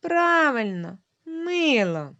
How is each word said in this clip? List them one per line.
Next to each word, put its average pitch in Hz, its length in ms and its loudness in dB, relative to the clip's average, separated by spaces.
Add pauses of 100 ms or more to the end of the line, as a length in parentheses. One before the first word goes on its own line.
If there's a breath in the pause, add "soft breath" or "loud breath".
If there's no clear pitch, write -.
Правильно, 269 960 0 (280)
мило. 294 960 0